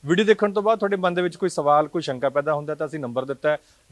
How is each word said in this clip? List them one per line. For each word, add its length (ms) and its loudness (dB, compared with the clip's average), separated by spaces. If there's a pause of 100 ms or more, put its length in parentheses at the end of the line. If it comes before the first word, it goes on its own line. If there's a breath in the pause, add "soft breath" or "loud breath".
ਵੀਡੀਓ 180 2
ਦੇਖਣ 280 4
ਤੋਂ 100 0
ਬਾਅਦ 160 2
ਤੁਹਾਡੇ 180 0
ਮਨ 180 0
ਦੇ 80 0
ਵਿੱਚ 140 -2
ਕੋਈ 120 -2
ਸਵਾਲ, 400 2
ਕੋਈ 140 -4
ਸ਼ੰਕਾ 260 -2
ਪੈਦਾ 260 0
ਹੁੰਦਾ 200 -6
ਤਾਂ 120 -6
ਅਸੀਂ 140 -10
ਨੰਬਰ 240 -4
ਦਿੱਤਾ 260 -2
ਹੈ 80 -2 (340 soft breath)